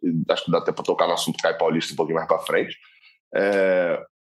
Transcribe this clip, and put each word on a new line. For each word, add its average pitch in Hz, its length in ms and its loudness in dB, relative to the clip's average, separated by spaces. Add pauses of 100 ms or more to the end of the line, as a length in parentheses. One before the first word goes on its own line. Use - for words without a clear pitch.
e 85 100 0 (180)
acho - 140 -2
que - 60 -4
dá 85 80 2
até - 140 -2
pra - 120 -8
tocar 85 220 0
no 85 80 0
assunto - 260 -4
Caio 82 160 0
Paulista 82 360 0
um 73 40 -14
pouquinho 80 200 0
mais 80 120 -2
pra 82 120 4
frente. - 360 -2 (580)
É, 95 680 2 (200)